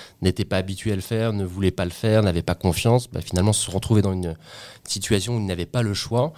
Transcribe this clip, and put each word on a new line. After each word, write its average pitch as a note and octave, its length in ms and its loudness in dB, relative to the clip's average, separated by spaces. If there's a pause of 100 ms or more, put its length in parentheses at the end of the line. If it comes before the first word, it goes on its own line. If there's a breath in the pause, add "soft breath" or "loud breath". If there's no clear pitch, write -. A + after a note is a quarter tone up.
(220 loud breath)
n'étaient F#2 240 2
pas F#2+ 120 -2
habituées F#2+ 360 -4
à - 20 0
le F#2 60 -4
faire, A2+ 320 -2
ne G2+ 100 -2
voulaient F#2 280 0
pas F#2+ 120 -4
le F2+ 80 -2
faire, A2 320 2
n'avaient F2 180 2
pas F2 140 -2
confiance, A#2 540 2
bah, - 120 -8
finalement G2 320 2
se - 120 -2
sont - 80 -8
retrouvées G2+ 280 2
dans F#2+ 120 0
une F2 220 -4 (520 loud breath)
situation A#2 480 -2
où A2+ 40 0
ils G#2 60 -2
n'avaient F2 200 -2
pas B2 160 -2
le G#2 120 0
choix. B2 440 -2